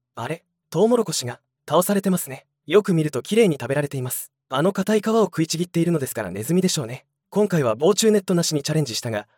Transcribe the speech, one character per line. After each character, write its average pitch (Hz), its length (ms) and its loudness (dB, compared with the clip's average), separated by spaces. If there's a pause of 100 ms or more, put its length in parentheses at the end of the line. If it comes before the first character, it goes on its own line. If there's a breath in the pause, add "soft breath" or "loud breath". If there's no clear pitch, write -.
(160)
あ 117 120 -8
れ、 165 160 -8 (240)
ト 175 160 2
ウ 226 40 4
モ 240 100 4
ロ 214 60 0
コ 165 80 -6
シ - 120 -6
が 123 160 -10 (260)
倒 160 160 4
さ 202 120 0
れ 196 80 0
て 196 80 0
ま 180 80 2
す - 100 -8
ね。 - 180 -16 (200)
よ 185 160 4
く 196 100 -2
見 160 120 4
る 147 60 0
と 123 120 -4
綺 208 140 -2
麗 226 120 6
に 147 100 0
食 120 120 -8
べ 139 40 -2
ら 147 60 0
れ 143 80 -4
て - 80 -8
い 131 60 -6
ま 127 80 -6
す。 - 220 -10 (180)
あ 131 100 -2
の 190 140 2
硬 208 220 0
い 208 40 2
皮 220 80 -4
を 220 160 4
食 160 180 -2
い 160 40 0
ち 160 100 -6
ぎ 170 80 -4
っ - 20 -6
て 170 140 -2
い 170 60 2
る 175 60 0
の 160 60 0
で 131 100 -4
す - 60 -10
か 110 100 -6
ら 90 60 -8
ネ 98 120 -8
ズ 131 100 -2
ミ 185 80 4
で 185 80 2
し - 100 0
ょ 135 60 -4
う - 20 -8
ね。 120 200 -14 (240)
今 208 180 0
回 165 140 0
は 113 120 2
防 156 180 4
虫 214 200 4
ネ 214 60 4
ッ 190 40 0
ト 185 120 -2
な 170 80 2
し 156 120 -2
に 143 80 -2
チ - 80 -6
ャ 156 40 -2
レ 156 80 2
ン - 20 0
ジ 113 100 -8
し - 60 -6
た 120 100 -8
が、 104 160 -6 (120)